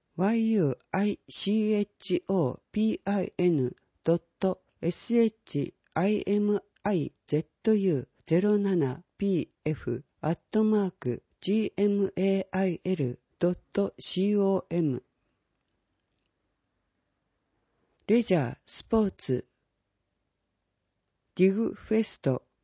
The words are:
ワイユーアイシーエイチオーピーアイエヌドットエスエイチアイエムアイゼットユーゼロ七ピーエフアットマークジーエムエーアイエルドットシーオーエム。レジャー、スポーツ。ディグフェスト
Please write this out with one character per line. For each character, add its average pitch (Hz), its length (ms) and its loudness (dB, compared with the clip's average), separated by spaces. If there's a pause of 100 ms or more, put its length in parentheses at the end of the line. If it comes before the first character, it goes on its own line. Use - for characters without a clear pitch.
(200)
ワ 196 140 2
イ 226 180 0
ユ 180 200 2
ー 120 60 -6 (140)
ア 190 140 0
イ 208 120 -2 (120)
シ 214 400 -2
ー 214 80 2
エ 208 60 2
イ - 20 -4 (120)
チ - 300 -4
オ 175 280 0
ー - 40 -18 (140)
ピ 214 320 0
ー - 40 -4
ア 202 120 0
イ - 160 -6
エ 180 120 2
ヌ 135 280 0 (260)
ド 165 120 2
ッ 170 60 -4 (160)
ト 190 240 -2 (200)
エ 170 100 0
ス - 240 -6
エ 233 120 4
イ 220 40 -2
チ - 420 -6 (200)
ア 175 140 0
イ 214 180 0
エ 208 160 0
ム 208 200 0 (220)
ア 208 80 -2
イ 160 220 -2 (120)
ゼ 147 120 -2
ッ 165 80 -2 (180)
ト 220 100 4
ユ 190 260 2
ー 120 80 -8 (180)
ゼ 170 160 2
ロ 208 180 2
七 175 420 0 (160)
ピ 190 320 -2 (160)
ー 156 40 0
エ - 20 2
フ 127 320 -6 (160)
ア 151 120 -2
ッ 170 60 -4 (140)
ト 220 140 2
マ 214 220 2
ー 180 40 -6
ク - 320 -6 (160)
ジ 214 380 -2
ー - 40 -2
エ 208 60 4
ム 202 300 0
エ 196 240 0
ー - 100 -10
ア 190 140 -2
イ 180 180 -4
エ 185 140 -2
ル 131 240 -4 (180)
ド 175 120 2
ッ 180 60 -6 (140)
ト 202 260 -2
シ 196 340 -2
ー 202 120 2
オ 196 260 0
ー 165 60 -4
エ 175 60 2
ム。 135 220 -2 (3000)
レ 233 140 4
ジ 196 140 0
ャ 131 200 0
ー、 - 100 -16
ス - 180 -16
ポ 220 200 0
ー 196 80 -2
ツ。 - 340 -4 (1900)
デ 180 100 4
ィ 190 80 4
グ 220 200 -2
フ - 220 -4
ェ 220 80 2
ス - 160 -10
ト - 240 -2 (200)